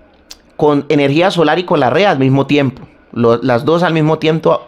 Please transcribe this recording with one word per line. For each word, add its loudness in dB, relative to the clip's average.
con 0
energía 0
solar 0
y -2
con -2
la 2
red 0
al 0
mismo 2
tiempo. -2
Lo, 2
las -2
dos 0
al 0
mismo 0
tiempo, 0